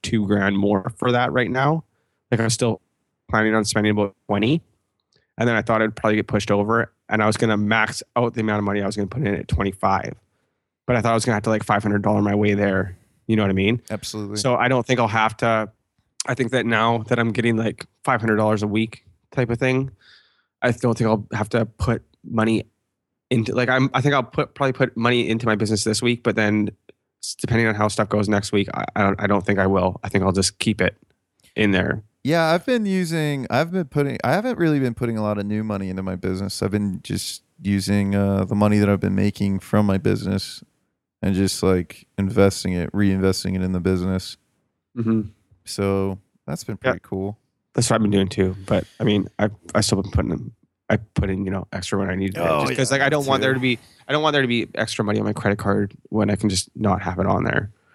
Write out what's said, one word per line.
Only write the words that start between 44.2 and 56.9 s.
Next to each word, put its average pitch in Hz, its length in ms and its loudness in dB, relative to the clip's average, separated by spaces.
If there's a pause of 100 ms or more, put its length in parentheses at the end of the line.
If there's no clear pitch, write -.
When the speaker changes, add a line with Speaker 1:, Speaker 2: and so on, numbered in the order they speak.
Speaker 1:
Mm-hmm. 113 240 0 (420)
Speaker 2:
So 98 560 -2 (260)
that's - 180 -8
been 104 200 -8
Speaker 1:
Yeah. 127 80 2
Speaker 2:
pretty 90 120 -10
cool. 98 340 -6 (360)
Speaker 1:
That's 123 160 0
what 117 60 4
I've 110 60 2
been 104 100 2
doing 98 160 4
too. 92 280 0 (100)
But 98 200 0 (140)
I - 40 -4
mean, 104 240 2 (120)
I've, 104 120 0 (240)
I've 104 100 2
still 98 160 0
been 98 100 -10
putting 78 180 0
them, 117 240 -6 (360)
I 107 80 2
put 110 320 -2
in, 95 160 -4
you 95 60 -4
know, 95 200 -6
extra 95 280 -6
when 98 100 -2
I 92 60 -4
need 95 200 -2
to, 85 140 -6
Speaker 2:
Oh, 78 160 2
Speaker 1:
just 127 120 -2
'cause, 131 140 0
Speaker 2:
yeah, 135 60 2
Speaker 1:
like, 139 80 -2
I 139 40 2
don't 147 160 0
want 135 160 2
there 131 100 2
Speaker 2:
too. 131 80 -2
Speaker 1:
to - 20 -
be, 123 180 0 (280)
I - 40 -8
don't 151 120 0
want 151 100 2
there 143 80 4
to 131 60 0
be 120 280 0
extra - 300 -2
money 104 140 0
on 104 60 -2
my 104 80 -2
credit 101 260 -2
card 101 360 0 (140)
when 104 200 0
I 101 60 2
can 104 140 0
just 92 260 -2
not 98 260 0